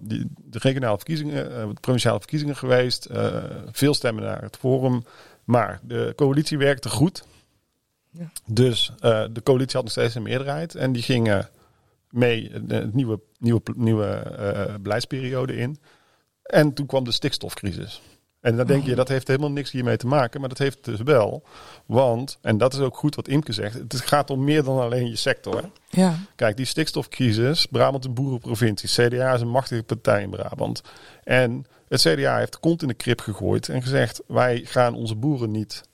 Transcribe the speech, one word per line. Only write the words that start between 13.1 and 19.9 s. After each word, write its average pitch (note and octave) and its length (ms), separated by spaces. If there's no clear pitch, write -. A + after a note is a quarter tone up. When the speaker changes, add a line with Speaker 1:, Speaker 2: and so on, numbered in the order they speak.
Speaker 1:
nieuwe, A#2 220
nieuwe, A2+ 320
eh, G2+ 720
beleidsperiode B2+ 760
in. B2 220
En D3+ 300
toen D3 140
kwam C3 180
de A#2+ 80
stikstofcrisis. G#2 920
En A#2 160
dan B2 100
denk C#3 180
je, C3 60
Speaker 2:
Oh. B2 60
Speaker 1:
dat - 120
heeft C3+ 200
helemaal D3+ 220
niks C#3 200
hiermee A#2+ 260